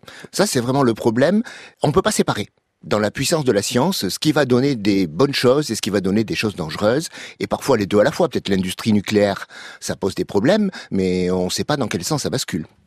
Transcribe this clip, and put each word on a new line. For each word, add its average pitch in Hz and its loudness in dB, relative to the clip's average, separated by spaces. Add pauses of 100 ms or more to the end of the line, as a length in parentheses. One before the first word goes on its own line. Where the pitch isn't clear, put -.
(320)
Ça, 190 0
c'est 139 -2
vraiment 131 0
le 117 4
problème. 135 2 (400)
On 143 2
peut 170 2
pas 214 0
séparer. 107 -2 (320)
Dans 107 0
la 104 2
puissance 147 -2
de 123 2
la 101 4
science, 123 0
ce - -6
qui 156 0
va 147 2
donner 127 2
des 98 2
bonnes 127 0
choses 135 2
et 110 -2
ce - -8
qui - -4
va 98 0
donner 98 0
des 92 -4
choses 107 -4
dangereuses, 95 0 (320)
et - -4
parfois - 0
les 101 0
deux 101 2
à 107 6
la 147 2
fois. 170 0
Peut-être - -4
l'industrie 95 0
nucléaire, 101 0 (340)
ça - -6
pose 196 -4
des 180 -2
problèmes, 185 2 (180)
mais 92 0
on 92 0
ne 95 -2
sait - -4
pas 151 0
dans 127 -2
quel 87 -4
sens 151 -2
ça 87 -4
bascule. - -4 (200)